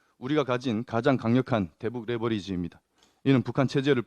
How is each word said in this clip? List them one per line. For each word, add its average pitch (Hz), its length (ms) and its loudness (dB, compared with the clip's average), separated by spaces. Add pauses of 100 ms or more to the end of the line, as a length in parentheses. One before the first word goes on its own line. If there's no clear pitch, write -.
(180)
우리가 139 260 0
가진 123 400 -2
가장 120 320 2
강력한 113 640 2
대북 117 280 -8
레버리지입니다. 101 720 -4 (440)
이는 131 180 4
북한 127 240 -2
체제를 135 400 0